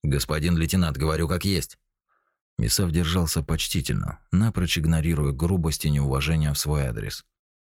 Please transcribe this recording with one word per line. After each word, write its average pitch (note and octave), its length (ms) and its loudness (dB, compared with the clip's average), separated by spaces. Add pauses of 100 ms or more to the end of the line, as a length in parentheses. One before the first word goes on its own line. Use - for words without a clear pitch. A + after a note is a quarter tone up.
«Господин D#2 540 0
лейтенант, E2 400 2
говорю D#2 320 0
как F2 160 -2
есть». F#2 320 -2 (800)
Мисав F2 340 0
держался E2 500 0
почтительно, - 760 -2 (120)
напрочь F2+ 460 2
игнорируя D#2 540 2
грубость D#2+ 540 0
и D2+ 40 2
неуважение C#2+ 640 2
в C#2+ 80 -2
свой D2 240 0
адрес. A1 420 -6 (380)